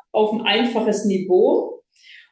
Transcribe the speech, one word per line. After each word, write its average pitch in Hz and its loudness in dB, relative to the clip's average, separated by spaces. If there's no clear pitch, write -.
auf 214 0
ein 220 -4
einfaches 214 -2
Niveau. 190 0